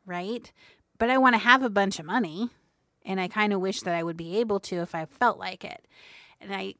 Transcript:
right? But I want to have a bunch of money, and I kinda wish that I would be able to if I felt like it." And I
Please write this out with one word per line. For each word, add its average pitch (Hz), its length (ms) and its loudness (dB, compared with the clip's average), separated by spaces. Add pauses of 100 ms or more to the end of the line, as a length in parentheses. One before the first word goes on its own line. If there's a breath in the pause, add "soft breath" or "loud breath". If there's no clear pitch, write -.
right? 185 460 -8 (460 soft breath)
But 233 140 2
I 262 80 4
want 254 160 8
to 262 40 4
have 254 220 6
a 254 80 0
bunch 196 300 2
of 160 80 -12
money, 202 420 -2 (560)
and 190 160 -4
I 180 60 -4
kinda 208 320 0
wish 190 220 -4
that 175 120 -4
I 170 80 -2
would 165 160 -6
be 170 220 -8
able 214 220 0
to - 160 -8
if 175 180 -6
I 160 100 -6
felt - 320 0
like 185 260 -12
it." - 220 -16 (560 soft breath)
And 196 100 -14
I 190 280 -8